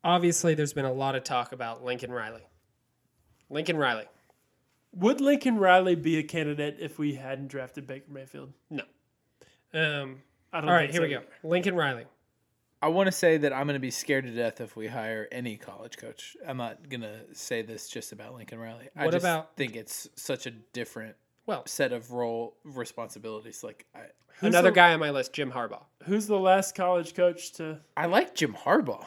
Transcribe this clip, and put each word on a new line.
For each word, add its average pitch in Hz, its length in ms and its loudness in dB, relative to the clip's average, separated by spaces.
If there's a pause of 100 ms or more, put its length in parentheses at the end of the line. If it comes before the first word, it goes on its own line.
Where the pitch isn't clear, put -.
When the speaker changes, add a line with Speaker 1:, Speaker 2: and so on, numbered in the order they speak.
Speaker 1:
Obviously, 175 500 4
there's 151 200 0
been 139 120 -2
a 131 60 0
lot 135 240 0
of 127 80 -4
talk 123 300 -2
about 120 300 -8
Lincoln 123 280 -6
Riley. 113 340 -8 (1040)
Lincoln 160 280 -2
Riley. 120 280 2 (880)
Speaker 2:
Would 226 260 2
Lincoln 269 360 4
Riley 185 380 8
be 156 220 0
a 151 60 0
candidate 147 560 -4
if 151 200 -8
we 147 160 -2
hadn't 135 320 -10
drafted 131 400 -12
Baker 139 240 -14
Mayfield? 135 400 -16 (180)
Speaker 1:
No. 143 140 -8 (920)
Um, 143 440 -2 (340)
Speaker 2:
I 170 100 -4
don't 151 80 0
Speaker 1:
all 180 60 6
right, 151 160 4
Speaker 2:
think - 0 -
Speaker 1:
here 170 80 0
Speaker 2:
so 165 40 4
Speaker 1:
we 156 60 0
go. 139 100 -2
Speaker 2:
either. - 80 -14 (160)
Speaker 1:
Lincoln 180 320 0
Riley. 131 300 -2 (760)
Speaker 3:
I 151 80 2
wanna 185 240 2
say 160 240 6
that 143 160 2
I'm 139 120 -2
gonna 143 140 -2
be 127 120 -6
scared 135 340 -2
to 120 60 -10
death 113 280 -4
if 113 160 -12
we 110 120 -8
hire 110 440 -6
any 123 240 -8
college 101 420 -18
coach. - 380 -18 (100)
I'm 135 120 -8
not 123 320 -10
gonna 113 320 -10 (120)
say - 280 -6
this 110 280 -12
just - 220 -12
about 110 240 -18
Lincoln 113 240 -18
Riley. 113 360 -16
I 151 100 -2
Speaker 1:
What 160 80 4
Speaker 3:
just 175 100 0
Speaker 1:
about 160 320 -2
Speaker 3:
think 120 220 -6
it's - 380 -12
such - 320 -8
a 120 40 -8
different 110 640 -12 (300)
Speaker 1:
Well 165 200 -6
Speaker 3:
set 131 280 -2
of 120 180 -8
role 117 540 -4
responsibilities. 113 1000 -12
Like, 110 220 -16 (100)
I - 60 -18 (380)
Speaker 2:
Who's 202 100 2
Speaker 1:
another 175 200 8
Speaker 2:
the 180 60 4
Speaker 1:
guy 175 180 10
on 160 60 2
my 147 120 0
list, 131 200 -2
Jim 139 200 -4
Harbaugh. 117 320 -6 (200)
Speaker 2:
Who's 202 240 -2
the 208 100 2
last 190 380 6
college 180 400 0
coach 175 380 2
to 156 260 -10 (160)
Speaker 3:
I 160 120 0
like 262 280 2
Jim 123 180 0
Harbaugh. 151 540 2